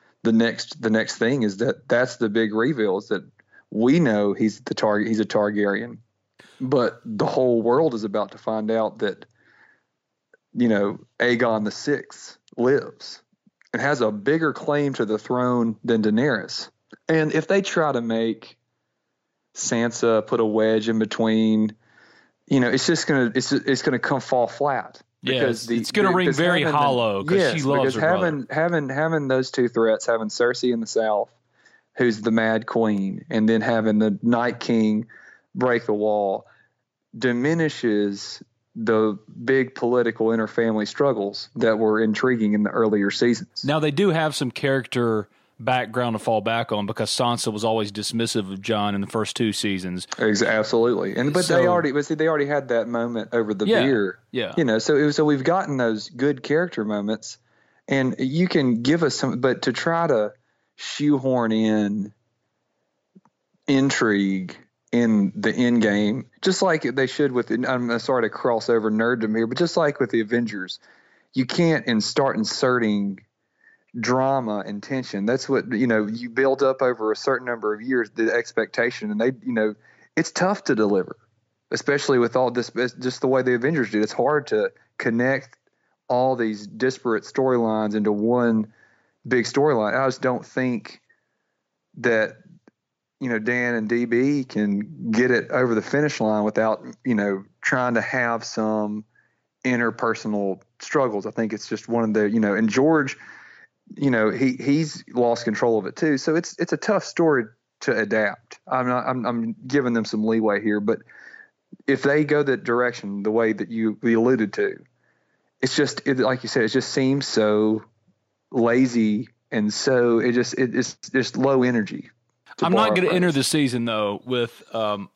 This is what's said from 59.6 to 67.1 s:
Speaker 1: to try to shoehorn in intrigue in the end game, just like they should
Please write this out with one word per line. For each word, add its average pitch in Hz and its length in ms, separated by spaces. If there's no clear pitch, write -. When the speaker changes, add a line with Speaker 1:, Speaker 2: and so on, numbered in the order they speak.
Speaker 1:
to 131 80
try 165 360
to 107 260
shoehorn 131 720
in 107 600
intrigue 101 880
in 110 440
the 107 160
end 120 300
game, 104 460
just 185 200
like 165 220
they 131 240
should 139 240